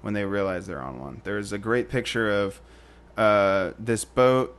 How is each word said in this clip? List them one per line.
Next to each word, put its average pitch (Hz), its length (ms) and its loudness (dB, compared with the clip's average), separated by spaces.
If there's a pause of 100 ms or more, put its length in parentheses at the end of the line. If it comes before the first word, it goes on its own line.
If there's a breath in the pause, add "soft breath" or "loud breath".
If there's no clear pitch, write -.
when 104 100 -6
they 104 100 -2
realize 98 440 -2
they're 76 140 -8
on 64 180 -10
one. 67 240 -12
There's 101 280 -6
a 104 60 -6
great 117 320 0
picture 117 420 -2
of, 101 300 -2 (560 loud breath)
uh, 98 600 4
this 113 260 -2
boat 127 540 2